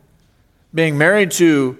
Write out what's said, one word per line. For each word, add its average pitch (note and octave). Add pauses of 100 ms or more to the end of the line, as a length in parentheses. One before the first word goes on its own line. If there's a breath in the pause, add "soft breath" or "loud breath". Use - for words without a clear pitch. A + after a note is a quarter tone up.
(720)
being D#3+
married F3+
to C#3+